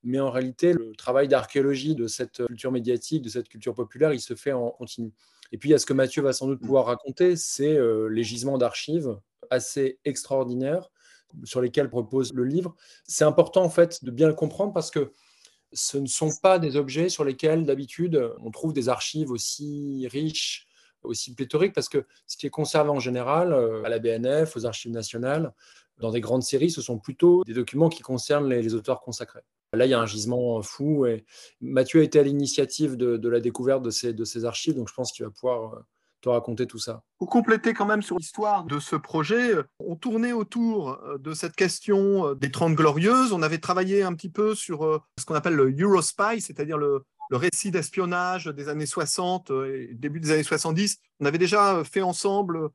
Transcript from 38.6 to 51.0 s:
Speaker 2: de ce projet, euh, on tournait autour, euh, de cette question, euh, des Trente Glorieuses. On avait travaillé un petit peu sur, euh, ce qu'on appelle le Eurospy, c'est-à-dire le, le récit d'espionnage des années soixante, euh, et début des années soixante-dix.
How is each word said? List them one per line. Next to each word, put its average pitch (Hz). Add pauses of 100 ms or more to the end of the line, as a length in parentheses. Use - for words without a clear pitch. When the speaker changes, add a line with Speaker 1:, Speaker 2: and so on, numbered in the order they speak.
Speaker 2:
de 147
ce -
projet, 190
euh, - (160)
on 170
tournait 233
autour, 220
euh, 139
de 151
cette 165
question, 196
euh, 143
des 135
Trente 160
Glorieuses. 185
On 170
avait 156
travaillé 190
un 175
petit 165
peu 214
sur, 160
euh, 156 (180)
ce -
qu'on 160
appelle 156
le 135
Eurospy, 196
c'est-à-dire 151
le, 143 (260)
le 131
récit 175
d'espionnage 180
des 143
années 151
soixante, 180
euh, 135
et 123
début 147
des 156
années 156
soixante-dix. 165 (200)